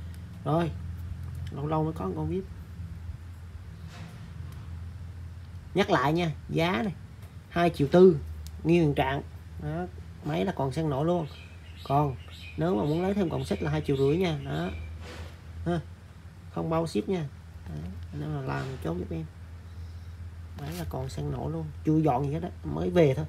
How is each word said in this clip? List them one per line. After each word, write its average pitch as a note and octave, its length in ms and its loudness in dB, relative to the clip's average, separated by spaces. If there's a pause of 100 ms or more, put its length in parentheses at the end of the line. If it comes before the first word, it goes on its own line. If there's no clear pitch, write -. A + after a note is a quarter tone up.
(440)
Rồi, D#3+ 260 2 (800)
lâu C#3 160 -6
lâu D#3 180 2
mới D#3+ 80 -2
có F#3 240 -4
con D#3 120 -2
vip. F#3 160 -2 (3250)
Nhắc G3+ 160 4
lại D3 220 6
nha, E3+ 200 2 (160)
giá E3+ 360 2
này, F#3+ 100 -2 (540)
hai E3+ 220 4
triệu C#3+ 180 2
tư, F3 300 12 (460)
nguyên D#3+ 300 8
trạng. C3+ 280 2 (400)
Đó, D#3+ 240 -4 (380)
máy E3 200 2
là G3 80 0
còn C3+ 200 0
sang D#3 180 2
nổ C#3 140 2
luôn. E3+ 220 2 (580)
Còn C#3 320 4 (400)
nếu F3 200 2
mà G3+ 80 2
muốn D#3 180 2
lấy F#3+ 120 2
thêm F#3+ 160 2
cọng C3+ 140 -2
xích G3+ 180 -2
là D#3 80 0
hai D3+ 100 0
triệu C#3+ 160 2
rưỡi C#3 200 6
nha. E3+ 280 2
Đó. D#3 240 -2 (960)
Ha. E3+ 160 2 (720)
Không E3 160 -2
bao E3 160 2
ship G3+ 220 -2
nha. F3+ 160 0 (440)
Đó. D#3+ 60 -8 (460)
Nếu D3+ 80 -4
mà D3+ 120 -2
làm C3+ 260 -4 (180)
chốt E3 140 -2
giúp F3+ 120 -4
em. E3 140 -4 (1400)
Máy D3 180 -6
là E3 100 -4
còn C3 200 -4
sang D3 240 -4
nổ C3 160 -2
luôn, D#3+ 180 -2 (180)
chưa D#3 140 6
dọn C#3+ 280 6
gì C#3 60 0
hết E3 100 -2
á, F3+ 60 -4 (160)
mới D#3+ 260 0
về E3 240 8
thôi. D#3 140 -2